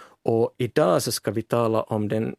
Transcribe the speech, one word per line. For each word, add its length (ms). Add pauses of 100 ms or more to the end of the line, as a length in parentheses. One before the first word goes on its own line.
(240)
och 340
idag 440
så 100
ska 200
vi 100
tala 420
om 240
den 320